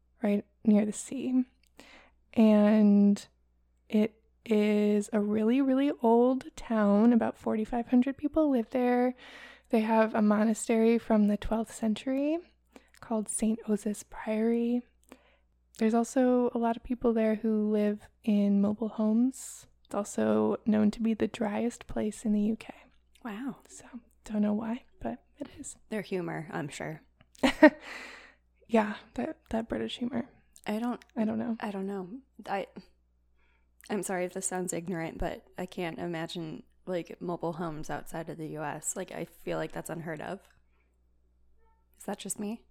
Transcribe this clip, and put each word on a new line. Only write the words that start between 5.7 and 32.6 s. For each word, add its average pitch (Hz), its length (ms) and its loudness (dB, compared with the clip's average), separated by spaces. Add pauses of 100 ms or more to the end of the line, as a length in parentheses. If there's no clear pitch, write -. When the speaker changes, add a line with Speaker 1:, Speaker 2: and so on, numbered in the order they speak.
Speaker 1:
old 240 440 4 (120)
town. 214 560 4
About 226 240 2
forty-five 226 520 -4
hundred 254 280 2
people 294 340 0
live 233 200 0
there. 247 460 0 (540)
They 226 100 2
have 220 340 2
a 226 80 2
monastery 220 760 2
from 214 280 2
the 208 100 2
twelfth - 380 -4
century 269 640 -2 (640)
called 220 280 -6
Saint 220 300 -2 (100)
Osyth's 208 360 -2
Priory. 233 760 -2 (960)
There's 220 160 2
also 247 600 2
a 247 40 -2
lot 233 180 0
of - 80 -16
people 240 280 0
there 220 240 2
who 214 340 0
live 208 360 0 (160)
in 202 380 4
mobile 208 300 0
homes. 226 760 0 (200)
It's - 80 -10
also 214 720 0
known 214 260 4
to - 100 -6
be 226 120 0
the 220 120 -2
driest 220 600 -4
place 214 380 -6
in 214 80 0
the 208 100 2
U 220 140 0
K. - 160 -14 (520)
Speaker 2:
Wow. 233 320 -10 (120)
Speaker 1:
So, - 160 -20 (400)
don't 214 180 -2
know 208 100 2
why, 226 300 -6 (180)
but 233 220 -10 (160)
it 277 100 -12 (100)
is. - 180 -16 (140)
Speaker 2:
Their 214 120 -6
humor, 165 500 -6
I'm 160 160 -8
sure. 156 320 -12 (420)
Speaker 1:
<laughs> 262 300 8 (960)
Yeah, 208 260 0 (200)
that, 254 220 -8 (140)
that 226 180 -6
British 226 300 -8
humor. 240 260 -6 (420)
Speaker 2:
I 208 120 -6
don't 240 200 -6 (160)
Speaker 1:
I 220 120 -2
don't 220 120 -4
know. 226 220 -6
Speaker 2:
I 220 100 -8
don't 196 160 -8
know. 196 220 -8 (400)
I, 196 180 -6 (1200)